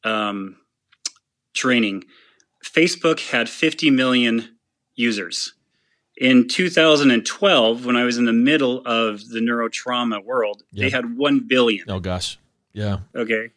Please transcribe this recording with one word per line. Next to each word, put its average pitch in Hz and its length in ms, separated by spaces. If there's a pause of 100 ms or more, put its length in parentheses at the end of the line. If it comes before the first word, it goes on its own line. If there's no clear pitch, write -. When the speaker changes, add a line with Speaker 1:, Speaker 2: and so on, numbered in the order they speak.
Speaker 1:
um, 104 540 (960)
training, 110 520 (600)
Facebook 165 640
had 117 180
fifty 156 440
million 123 680 (380)
users. 107 580 (640)
In 127 300
two 180 240
thousand 151 400
and 113 120
twelve, 123 640
when 123 100
I 120 80
was 120 140
in 120 80
the 117 80
middle 127 520
of 113 440
the 113 100
neurotrauma 117 840
world, 110 400 (100)
they 104 120
Speaker 2:
Yep. 131 80
Speaker 1:
had 120 240
one 139 240
billion. 117 460
Speaker 2:
Oh, 95 120
gosh. 90 400 (340)
Yeah. 101 260 (160)
Speaker 1:
Okay. 113 420